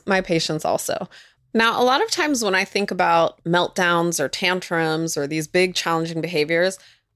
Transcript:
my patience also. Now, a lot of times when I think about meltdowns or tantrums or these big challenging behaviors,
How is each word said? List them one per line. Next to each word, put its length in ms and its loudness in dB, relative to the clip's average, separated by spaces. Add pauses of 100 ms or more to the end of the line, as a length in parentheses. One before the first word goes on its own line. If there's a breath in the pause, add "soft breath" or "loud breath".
my 140 2
patience 440 -2
also. 420 -2 (440 loud breath)
Now, 300 2
a 20 4
lot 200 2
of 80 -4
times 320 -2
when 100 0
I 100 2
think 280 -4
about 520 2
meltdowns 760 0
or 100 0
tantrums 880 -2
or 80 -2
these 220 -4
big 260 2
challenging 480 -2
behaviors, 560 0 (380 soft breath)